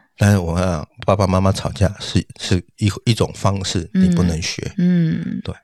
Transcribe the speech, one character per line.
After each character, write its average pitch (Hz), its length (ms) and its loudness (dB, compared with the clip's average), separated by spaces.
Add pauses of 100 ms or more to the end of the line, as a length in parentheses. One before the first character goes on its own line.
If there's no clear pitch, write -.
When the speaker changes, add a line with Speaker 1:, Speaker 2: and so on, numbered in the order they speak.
(200)
Speaker 1:
但 101 120 6
是 101 60 4
我 85 140 -4
跟 87 80 -2
他 92 80 0
讲， 80 200 -4 (180)
爸 101 80 4
爸 95 140 2
妈 95 120 4
妈 95 120 4
吵 - 180 -4
架 98 300 0
是， - 260 -2 (140)
是 - 160 0 (220)
一， 104 120 2 (140)
一 117 100 2
种 95 220 0
方 98 280 0
式， 85 300 -4
Speaker 2:
嗯。 185 80 4
Speaker 1:
你 90 140 4
不 87 80 2
能 82 180 0
学。 - 340 -8
Speaker 2:
嗯。 175 680 0
Speaker 1:
对， 90 200 -10